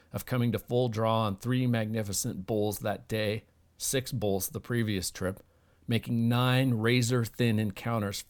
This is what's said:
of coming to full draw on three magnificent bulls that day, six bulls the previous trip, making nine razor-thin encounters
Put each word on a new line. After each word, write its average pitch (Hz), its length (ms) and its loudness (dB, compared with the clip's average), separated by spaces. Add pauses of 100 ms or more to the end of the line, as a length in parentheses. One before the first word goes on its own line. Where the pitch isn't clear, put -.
(120)
of - 140 -6
coming 120 280 0
to 104 60 -2
full 123 300 0
draw 113 360 2
on 101 100 -2
three 127 320 -2
magnificent 110 800 -2
bulls 104 320 0
that 104 280 -4
day, 107 360 -2 (340)
six - 340 -4
bulls 98 380 -2
the 107 100 -8
previous 107 520 -2
trip, 95 320 -6 (440)
making 117 400 0
nine 127 460 4
razor-thin 117 840 2
encounters 107 720 -4